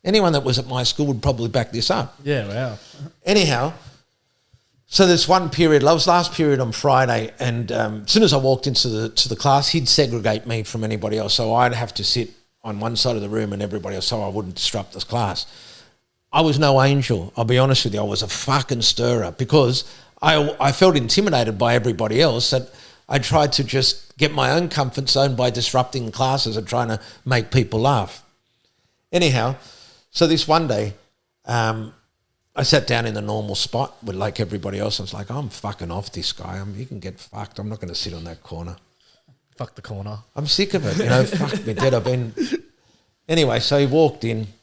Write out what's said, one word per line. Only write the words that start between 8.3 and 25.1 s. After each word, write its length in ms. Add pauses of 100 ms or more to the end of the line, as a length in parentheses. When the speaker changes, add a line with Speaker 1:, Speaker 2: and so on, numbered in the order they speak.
Speaker 1:
I 40
walked 300
into 220
the, 200
to 200
the 60
class, 340
he'd 180
segregate 600
me 160
from 200
anybody 340
else. 180
So 180
I'd 200
have 220
to 80
sit 280 (320)
on 160
one 160
side 200
of 60
the 80
room 240
and 80
everybody 340
else, 120
so 160
I 40
wouldn't 280
disrupt 380
this 100
class. 420 (880)
I 80
was 160
no 240
angel. 560
I'll 80
be 140
honest 240
with 100
you. 80
I 20
was 200
a 40
fucking 540
stirrer 500
because 520 (380)
I, 380
I 120
felt 240
intimidated 640
by 180
everybody 460
else, 300
that 180 (380)
I 120
tried 340
to 100
just 540
get 160
my 180
own 180
comfort 400
zone 260